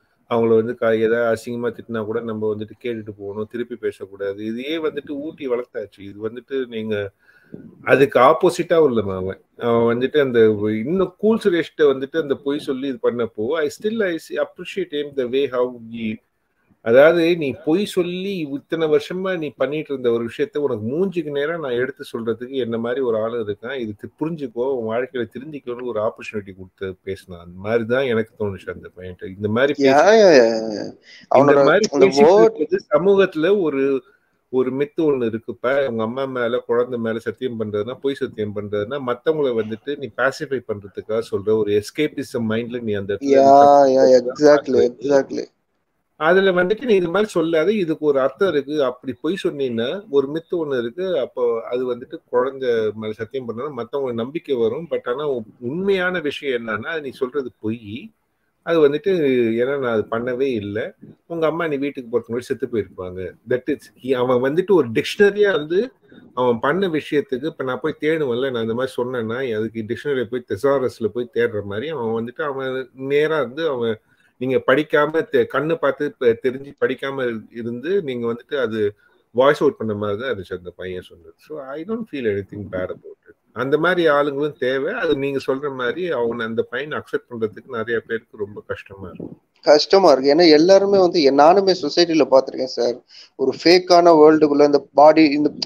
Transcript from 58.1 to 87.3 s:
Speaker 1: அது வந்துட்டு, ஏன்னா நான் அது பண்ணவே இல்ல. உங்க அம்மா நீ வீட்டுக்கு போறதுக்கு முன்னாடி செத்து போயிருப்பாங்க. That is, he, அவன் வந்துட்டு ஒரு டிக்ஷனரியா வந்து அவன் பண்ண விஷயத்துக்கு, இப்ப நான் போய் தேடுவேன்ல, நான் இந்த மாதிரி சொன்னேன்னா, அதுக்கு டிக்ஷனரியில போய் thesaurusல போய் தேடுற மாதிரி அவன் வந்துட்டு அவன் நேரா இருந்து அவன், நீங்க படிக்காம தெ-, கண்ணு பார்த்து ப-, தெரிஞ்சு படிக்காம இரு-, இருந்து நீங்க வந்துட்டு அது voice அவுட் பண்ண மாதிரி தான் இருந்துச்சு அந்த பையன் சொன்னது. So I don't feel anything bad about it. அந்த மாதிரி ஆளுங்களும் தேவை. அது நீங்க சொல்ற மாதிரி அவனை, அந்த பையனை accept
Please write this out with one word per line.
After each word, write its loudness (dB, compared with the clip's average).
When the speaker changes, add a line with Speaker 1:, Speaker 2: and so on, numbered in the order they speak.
Speaker 1:
அது 4
வந்துட்டு, -4
ஏன்னா 0
நான் 0
அது -
பண்ணவே -4
இல்ல. -4
உங்க -4
அம்மா -2
நீ -4
வீட்டுக்கு -4
போறதுக்கு -4
முன்னாடி -6
செத்து -6
போயிருப்பாங்க. -8
That -2
is, -4
he, -2
அவன் 2
வந்துட்டு 0
ஒரு 6
டிக்ஷனரியா 2
வந்து -2
அவன் 2
பண்ண 0
விஷயத்துக்கு, -4
இப்ப -8
நான் -4
போய் -4
தேடுவேன்ல, -2
நான் -4
இந்த -2
மாதிரி -4
சொன்னேன்னா, -6
அதுக்கு -6
டிக்ஷனரியில -4
போய் -8
thesaurusல -2
போய் -6
தேடுற -2
மாதிரி -8
அவன் -4
வந்துட்டு -10
அவன் -6
நேரா 0
இருந்து -4
அவன், -2
நீங்க 0
படிக்காம 2
தெ-, 2
கண்ணு -2
பார்த்து -2
ப-, 2
தெரிஞ்சு -6
படிக்காம -4
இரு-, -8
இருந்து -6
நீங்க -6
வந்துட்டு -10
அது -2
voice 2
அவுட் 2
பண்ண -4
மாதிரி -4
தான் -4
இருந்துச்சு -10
அந்த -18
பையன் -10
சொன்னது. -20
So -16
I -12
don't -6
feel -6
anything -4
bad -6
about -18
it. -20
அந்த -2
மாதிரி 2
ஆளுங்களும் 0
தேவை. -2
அது -2
நீங்க -4
சொல்ற -4
மாதிரி -4
அவனை, -4
அந்த -2
பையனை -8
accept -10